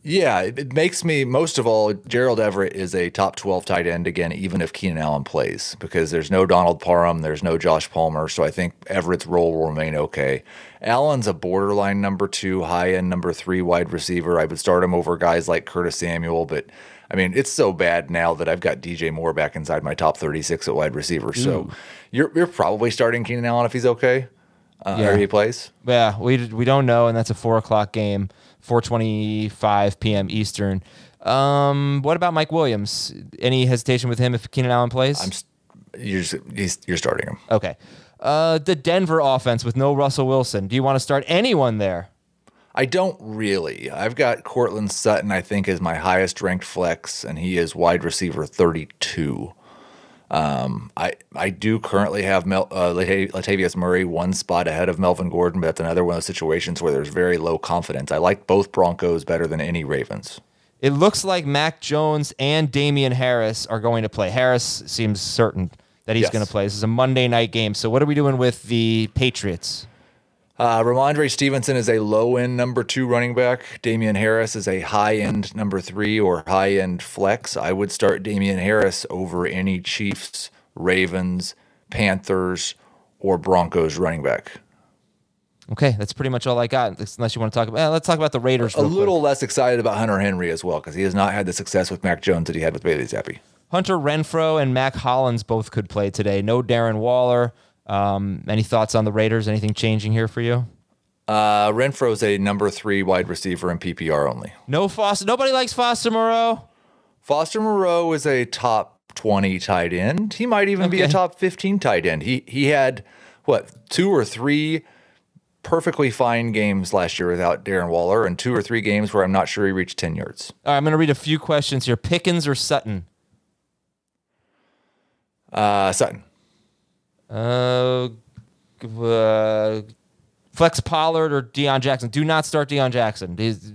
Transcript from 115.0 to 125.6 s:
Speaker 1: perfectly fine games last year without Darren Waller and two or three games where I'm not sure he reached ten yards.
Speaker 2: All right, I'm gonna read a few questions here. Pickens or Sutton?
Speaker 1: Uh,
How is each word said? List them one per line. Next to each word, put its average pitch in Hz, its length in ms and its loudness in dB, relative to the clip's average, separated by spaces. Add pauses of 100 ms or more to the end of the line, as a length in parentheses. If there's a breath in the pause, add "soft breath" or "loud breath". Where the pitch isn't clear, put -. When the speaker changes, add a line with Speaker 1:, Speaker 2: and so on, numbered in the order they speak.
Speaker 1:
perfectly 156 480 0
fine 117 420 0
games 101 420 0
last 87 240 0
year 90 100 0
without 87 380 0
Darren 92 220 0
Waller 87 360 2
and 90 140 -2
two 123 160 -2
or 107 80 0
three 117 180 -2
games 104 320 0
where 101 120 4
I'm 92 80 0
not 95 160 2
sure 104 180 -2
he 98 60 2
reached 92 260 -4
ten 82 160 -4
yards. - 400 -10 (100)
Speaker 2:
All 143 80 2
right, 143 60 4
I'm 143 60 0
gonna 156 120 4
read 156 140 4
a 139 40 4
few 151 240 -2
questions 143 460 0
here. 120 140 2
Pickens 170 500 0
or 139 60 2
Sutton? 107 500 -2 (2500)
Speaker 1:
Uh, 101 400 2